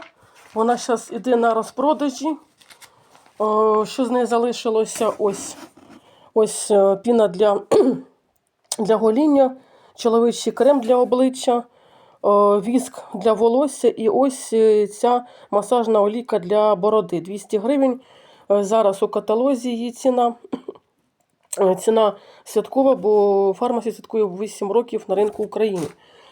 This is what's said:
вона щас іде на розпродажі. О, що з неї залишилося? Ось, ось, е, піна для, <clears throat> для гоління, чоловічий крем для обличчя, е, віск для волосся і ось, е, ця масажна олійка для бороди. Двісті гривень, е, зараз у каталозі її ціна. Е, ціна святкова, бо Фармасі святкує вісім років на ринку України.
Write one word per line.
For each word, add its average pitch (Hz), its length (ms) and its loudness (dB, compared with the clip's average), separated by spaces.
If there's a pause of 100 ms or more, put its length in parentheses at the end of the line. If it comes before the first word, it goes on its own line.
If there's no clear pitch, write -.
(540)
вона 226 240 0
щас - 340 -6
іде 240 240 -2
на 233 180 2
розпродажі. 277 840 -2 (1000)
О, 214 480 2
що - 200 -4
з 226 60 -4
неї 247 140 0
залишилося? 226 920 -2
Ось, - 380 -4 (800)
ось, - 380 0
е, 196 240 4
піна 226 320 2
для, 202 340 0 (540)
<clears throat> - 640 -16
для 220 160 2
гоління, 262 600 2 (400)
чоловічий 233 580 0
крем 269 280 4
для 240 140 2
обличчя, 254 640 0
е, 240 60 -4 (960)
віск 240 440 -4 (120)
для 214 180 0
волосся 240 540 0
і 220 220 0
ось, 262 440 -2
е, 214 340 4
ця 247 380 -2 (260)
масажна 208 500 0
олійка 214 380 -2
для 208 360 2
бороди. 185 460 0
Двісті 202 360 -8
гривень, 262 420 0 (520)
е, 202 120 2
зараз 202 400 0
у 208 40 0
каталозі 233 640 -2
її 233 220 -6
ціна. 247 440 0 (1200)
Е, 190 160 2
ціна 220 420 0 (260)
святкова, 262 520 0
бо 196 640 2
Фармасі 233 340 -4
святкує 214 340 -4
вісім 196 460 -8
років 220 360 -2
на 185 80 -2
ринку 208 280 -2
України. 202 440 -4 (440)